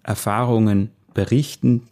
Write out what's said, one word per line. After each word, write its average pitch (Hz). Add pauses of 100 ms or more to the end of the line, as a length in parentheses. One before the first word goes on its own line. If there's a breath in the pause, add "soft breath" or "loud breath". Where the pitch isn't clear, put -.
Erfahrungen 107 (240)
berichten, 123